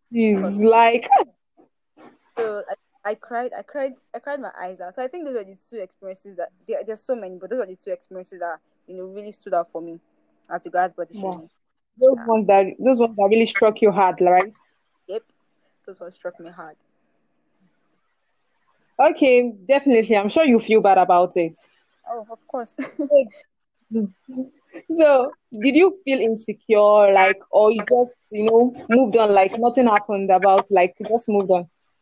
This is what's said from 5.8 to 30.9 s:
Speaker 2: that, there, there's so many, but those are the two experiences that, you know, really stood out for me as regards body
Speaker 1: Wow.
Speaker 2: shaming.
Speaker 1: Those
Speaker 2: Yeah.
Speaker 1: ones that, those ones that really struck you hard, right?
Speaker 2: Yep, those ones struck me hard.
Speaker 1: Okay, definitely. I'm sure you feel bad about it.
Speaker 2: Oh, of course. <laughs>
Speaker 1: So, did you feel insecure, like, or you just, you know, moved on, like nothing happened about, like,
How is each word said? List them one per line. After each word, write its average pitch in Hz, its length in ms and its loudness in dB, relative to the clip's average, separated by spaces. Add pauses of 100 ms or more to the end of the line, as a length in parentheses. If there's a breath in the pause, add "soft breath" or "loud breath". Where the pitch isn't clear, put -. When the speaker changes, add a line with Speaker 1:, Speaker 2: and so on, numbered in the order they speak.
Speaker 2:
that, 170 120 -10 (180)
there, 202 180 -8
there's 220 180 -12
so 262 120 -8
many, 185 220 -14
but 185 120 -16
those 247 120 -8
are 214 40 -8
the 185 100 -16
two - 160 -16
experiences 185 480 -18
that, 170 200 -12 (280)
you 180 80 -20
know, 185 80 -16
really 202 280 -18
stood 202 220 -18
out 175 180 -4
for 165 100 -12
me 170 180 -16 (500)
as 170 160 -12
regards 180 280 -4
body 170 220 -14
Speaker 1:
Wow. 190 160 -10
Speaker 2:
shaming. 170 180 -16 (480)
Speaker 1:
Those 262 200 4
Speaker 2:
Yeah. 233 80 -10
Speaker 1:
ones 220 220 0
that, 196 180 4 (140)
those 240 200 2
ones 226 160 -2
that 202 140 2
really 226 160 2
struck 214 360 0
you 208 100 4
hard, 185 300 0
right? 180 320 2 (540)
Speaker 2:
Yep, 208 160 -10 (640)
those 190 120 -20
ones 180 160 -20
struck - 240 -16
me 170 120 -20
hard. 165 240 -20 (2250)
Speaker 1:
Okay, 254 520 2 (160)
definitely. 240 500 2
I'm 202 120 -2
sure 320 160 2
you 240 140 4
feel 220 220 2
bad 196 160 4
about 180 380 2
it. 165 200 -4 (540)
Speaker 2:
Oh, 226 200 -12
of 226 180 -20
course. 240 320 -12
<laughs> 269 60 -10 (2000 loud breath)
Speaker 1:
So, 294 400 2 (300)
did 262 160 0
you 370 260 2
feel 269 160 -2
insecure, 208 920 2
like, 190 260 2 (100)
or 214 220 2
you 226 80 -2 (100)
just, 247 280 0 (160)
you 214 100 -4
know, 226 300 2 (160)
moved 233 260 2
on, 220 160 2
like 196 260 2
nothing 240 300 0
happened 202 420 -2
about, 190 400 2
like, 185 300 2